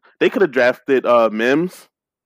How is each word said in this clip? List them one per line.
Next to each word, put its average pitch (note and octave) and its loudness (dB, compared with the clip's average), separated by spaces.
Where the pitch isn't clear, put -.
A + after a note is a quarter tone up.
They E3+ 0
coulda G3+ -2
drafted, B2+ 0
uh, A#2 2
Mims C3 -4